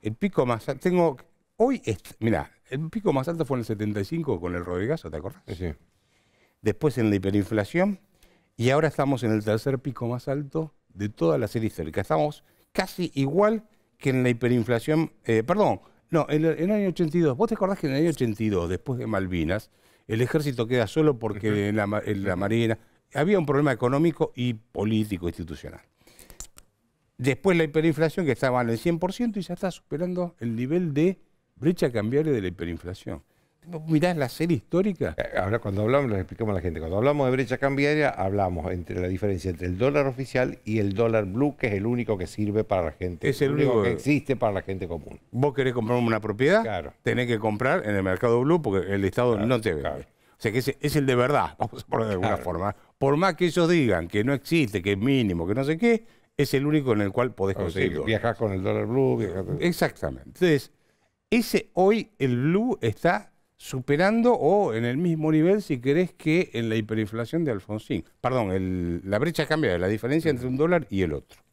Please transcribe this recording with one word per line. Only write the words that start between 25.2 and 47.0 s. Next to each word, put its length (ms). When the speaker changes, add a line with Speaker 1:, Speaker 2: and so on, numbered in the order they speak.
Speaker 1:
institucional? 540
Después 400
la 60
hiperinflación, 600
que 60
estaba 300
en 80
el 80
cien 220
por 140
ciento 260
y 40
ya 120
está 160
superando 680
el 160
nivel 380
de 260
brecha 360
cambiaria 400
de 100
la 60
hiperinflación. 760
Vos 160
mirás 300
la 140
serie 280
histórica. 600
Speaker 2:
Eh, 200
ahora, 220
cuando 220
hablamos, 280
lo 80
explicamos 360
a 20
la 60
gente, 180
cuando 180
hablamos 300
de 60
brecha 240
cambiaria, 520
hablamos 640
entre 300
la 80
diferencia 420
entre 160
el 100
dólar 300
oficial 560
y 160
el 140
dólar 320
blue, 320
que 100
es 60
el 120
único 320
que 100
sirve 360
para 220
la 80
gente, 340
Speaker 1:
Es 140
el 80
Speaker 2:
el 60
único 160
Speaker 1:
único 120
Speaker 2:
que 60
Speaker 1:
que 60
Speaker 2:
existe 420
para 160
la 80
gente 260
común. 320
Speaker 1:
Vos 220
querés 200
comprar 260
una 220
propiedad, 420
Speaker 2:
Claro. 300